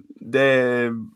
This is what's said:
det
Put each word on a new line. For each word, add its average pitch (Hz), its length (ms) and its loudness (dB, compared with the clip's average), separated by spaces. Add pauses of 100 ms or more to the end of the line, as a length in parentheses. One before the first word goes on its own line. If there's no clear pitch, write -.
(320)
det 123 600 2 (240)